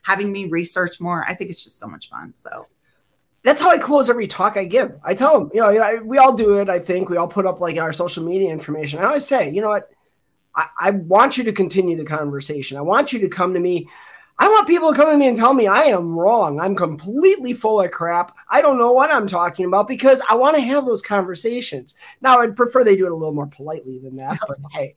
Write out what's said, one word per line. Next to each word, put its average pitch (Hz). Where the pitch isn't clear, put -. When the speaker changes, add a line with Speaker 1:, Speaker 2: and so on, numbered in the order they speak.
Speaker 1:
having 196
me 196
research 170
more. 175
I 180
think -
it's -
just -
so -
much -
fun. -
So -
Speaker 2:
that's 294
how 349
I 339
close 277
every 233
talk 202
I 196
give. 214
I 180
tell 277
'em, 151
you 214
know, 220
I, 214
we 226
all 262
do 208
it. 202
I 180
think 180
we 175
all 175
put 190
up, 180
like, 165
our 160
social 170
media 185
information. 151
I 185
always 277
say, 202
"You 180
know 214
what? 202
I, -
I 190
want 202
you 247
to 214
continue 180
the 151
conversation. 143
I -
want 202
you 233
to 190
come 185
to 175
me. 175
I 392
want 427
people 320
to -
come 302
to 294
me 277
and 233
tell 240
me 233
I 220
am 175
wrong. 170
I'm 190
completely 240
full 220
of 180
crap. 170
I 254
don't 285
know 240
what 269
I'm 240
talking 180
about," 202
because 262
I 220
wanna 277
have 269
those 226
conversations. 190
Now, 254
I'd 220
prefer 240
they 202
do 185
it 170
a -
little 156
more 143
politely 135
than 131
that, 139
but 139
Speaker 1:
<laughs> 147
Speaker 2:
hey, 143